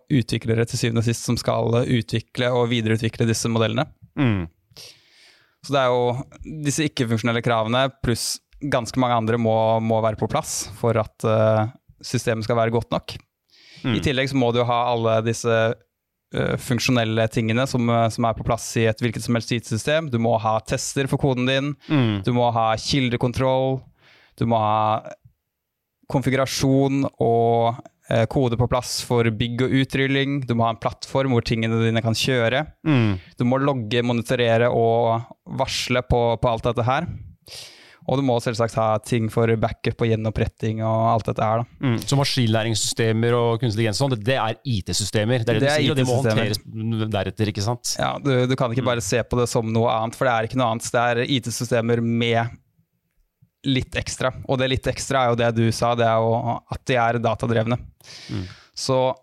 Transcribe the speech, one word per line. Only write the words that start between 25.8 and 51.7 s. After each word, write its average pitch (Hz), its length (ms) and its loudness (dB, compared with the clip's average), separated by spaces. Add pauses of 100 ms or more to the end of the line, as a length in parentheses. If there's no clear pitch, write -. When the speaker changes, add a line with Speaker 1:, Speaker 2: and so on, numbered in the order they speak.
Speaker 1:
konfigurasjon 135 920 0 (160)
og, 117 600 2 (300)
eh, 117 160 2
kode 120 320 0
på 120 100 0
plass - 380 -4
for 120 180 2
bygg 117 380 -2
og 127 80 0
utrulling. 135 760 0
Du 120 80 0
må 117 100 2
ha 117 60 2
en 113 60 -4
plattform 135 540 -2
hvor 120 160 4
tingene 113 360 0
dine 113 200 2
kan 113 120 0
kjøre. 127 520 2 (200)
Speaker 2:
Mm. 110 320 2 (200)
Speaker 1:
Du 127 60 0
må 123 140 2
logge, 120 440 0
monitorere 120 680 2
og 117 520 2 (260)
varsle 123 540 -2
på, 120 380 0
på 123 100 2
alt 117 120 -2
dette 120 220 -2
her. 139 220 0 (1040)
Og 131 80 0
du 139 80 0
må 120 160 0
selvsagt 117 320 -2
ha 110 240 2
ting 113 320 -2
for 117 240 2
backup 113 480 -4
og 117 80 2
gjenoppretting 110 720 -2
og 110 200 0 (100)
alt 117 180 0
dette 113 160 -2
her, 113 160 0
da. - 240 -8
Speaker 2:
Mm, 117 160 2
så - 160 0
maskinlæringssystemer 113 1200 0
og 117 220 0
kunstig 113 260 0
intelligens 107 160 -2
og 139 80 2
sånt, 127 80 0
det, 101 80 -12
det 131 160 2
er 110 140 -2 (100)
I 117 160 0
T-systemer. 107 640 -2
Det 117 80 2
er 110 60 0
det - 0 -
Speaker 1:
Det 135 80 2
Speaker 2:
du - 20 2
Speaker 1:
er 151 80 2
Speaker 2:
sier, 143 140 2
og - 80 -4
det 127 80 2
må 123 100 2
Speaker 1:
I 110 60 0
T-systemer. 110 260 0
Speaker 2:
håndteres 110 640 -4
deretter, 101 380 -2
ikke 104 100 -4
sant? 117 380 -4
Speaker 1:
Ja, 131 180 -2
du, 139 140 -2 (180)
du 131 60 0
kan 123 180 -2
ikke 123 80 0
Speaker 2:
Mm. 123 80 0
Speaker 1:
bare 120 100 0
se 117 220 0
på - 160 -4
det 120 100 2
som 110 240 -2
noe 113 220 2
annet, 113 240 -4
for 131 80 0
det 123 80 4
er 113 140 0
ikke 127 100 -4
noe 120 140 2
annet. 113 180 -6
Det 120 140 2
er 120 180 2
I 127 180 0
T-systemer 117 640 -2